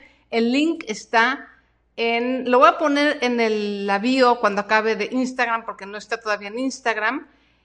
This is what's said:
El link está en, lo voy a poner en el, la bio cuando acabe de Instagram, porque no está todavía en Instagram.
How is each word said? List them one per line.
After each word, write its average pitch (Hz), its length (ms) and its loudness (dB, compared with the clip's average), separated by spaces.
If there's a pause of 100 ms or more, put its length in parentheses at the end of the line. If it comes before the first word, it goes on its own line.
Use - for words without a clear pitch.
(300)
El 233 220 0
link 311 340 0
está 233 640 -2 (480)
en, 240 540 -2
lo 247 80 6
voy 302 100 8
a 349 80 4
poner 294 440 0
en 247 180 0
el, 208 480 -2
la 196 140 0
bio 247 400 4
cuando 202 220 0
acabe 214 340 0
de 202 160 -4
Instagram, 247 520 -2
porque 196 220 -12
no 202 100 -12
está 226 220 -8
todavía 208 300 -4
en 220 100 -10
Instagram. 247 680 -4 (360)